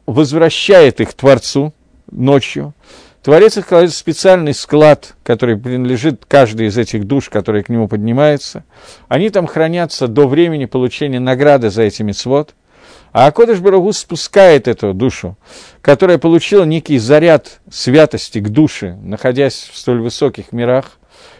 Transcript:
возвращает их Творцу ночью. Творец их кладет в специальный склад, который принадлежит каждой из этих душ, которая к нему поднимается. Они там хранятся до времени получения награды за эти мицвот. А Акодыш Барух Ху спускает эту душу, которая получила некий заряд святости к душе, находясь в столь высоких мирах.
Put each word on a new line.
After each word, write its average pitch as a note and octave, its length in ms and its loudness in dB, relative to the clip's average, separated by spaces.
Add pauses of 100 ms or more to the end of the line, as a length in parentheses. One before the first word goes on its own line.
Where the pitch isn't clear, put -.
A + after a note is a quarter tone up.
возвращает D3+ 920 2
их A2 140 -4
Творцу C#3 640 0 (360)
ночью. C#3 640 -2 (480)
Творец F3 360 4
их F#3 100 -8
кладет F3 240 2
в - 40 -10
специальный E3 600 0
склад, D3+ 680 2
который A#2 320 -2
принадлежит B2+ 720 -4
каждой A2+ 400 2
из G#2 100 -4
этих G#2+ 280 -4
душ, C#3 240 -4
которая G#2 320 -4
к - 80 -10
нему A2+ 180 -2
поднимается. B2 760 -2 (460)
Они F3 200 -2
там F#3+ 160 -2
хранятся D#3+ 640 -4
до C3+ 200 2
времени D#3 380 0
получения B2+ 540 -4
награды C3 500 0
за A2 140 -2
эти G#2 180 -4
мицвот. B2 540 -4 (580)
А B2 140 4
Акодыш A3+ 320 2
Барух F#3+ 260 2
Ху G#3 80 -2
спускает E3 720 2
эту G#2+ 260 -2
душу, F#2+ 440 -6 (440)
которая E3 360 2
получила E3+ 480 2
некий D#3 340 -2
заряд D3+ 640 2 (100)
святости B2+ 680 0
к G#2 100 -6
душе, G#2 520 -2
находясь B2 720 -4
в - 60 -20
столь B2 240 -4
высоких A#2 500 -6
мирах. A#2+ 480 -4 (400)